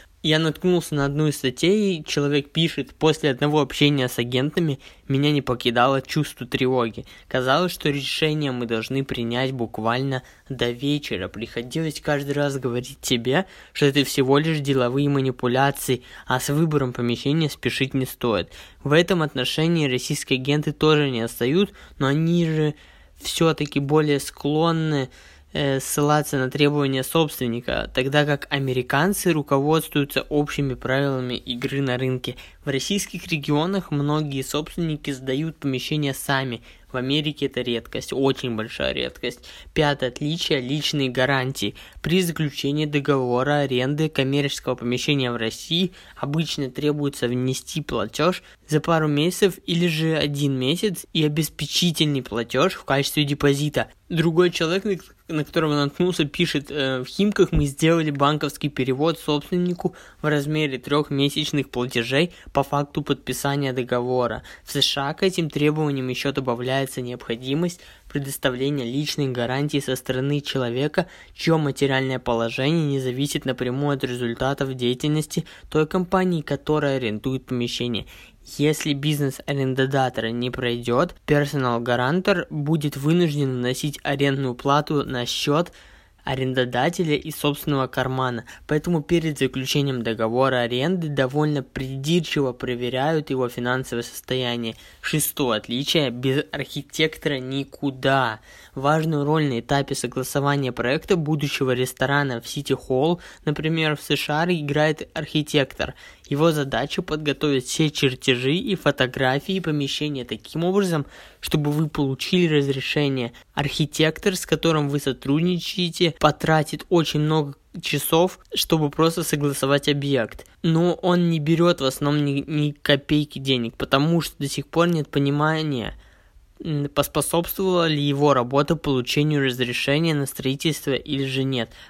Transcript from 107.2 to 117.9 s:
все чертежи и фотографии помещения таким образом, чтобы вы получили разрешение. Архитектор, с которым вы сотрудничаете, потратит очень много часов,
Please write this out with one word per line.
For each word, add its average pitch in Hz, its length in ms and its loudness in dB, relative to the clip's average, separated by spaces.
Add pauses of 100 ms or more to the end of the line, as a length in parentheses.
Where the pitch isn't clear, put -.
все 156 240 2
чертежи 131 640 0
и 190 200 -2
фотографии 139 840 0
помещения 147 640 -4
таким 143 400 -6
образом, 180 420 2 (360)
чтобы 147 300 0
вы 151 180 0
получили 151 720 2
разрешение. 135 720 0 (200)
Архитектор, 156 840 0
с - 80 -8
которым 156 420 2
вы 143 120 0
сотрудничаете, 165 1200 0
потратит 151 680 2
очень 160 320 2
много 151 360 0 (260)
часов, 165 580 2 (140)